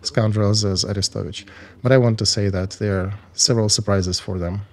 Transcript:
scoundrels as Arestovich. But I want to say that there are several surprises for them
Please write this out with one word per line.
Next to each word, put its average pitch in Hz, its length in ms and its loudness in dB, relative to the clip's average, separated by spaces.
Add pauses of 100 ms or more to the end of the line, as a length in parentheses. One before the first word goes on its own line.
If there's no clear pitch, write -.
scoundrels 104 640 0
as 92 180 -2
Arestovich. - 600 -4 (360)
But 127 120 4
I 135 40 8
want 117 220 4
to 104 60 0
say 101 240 0
that 95 220 -2
there 101 300 -2
are 98 120 -4 (200)
several 113 360 2
surprises 98 500 0
for 92 180 -8
them 90 240 -4 (120)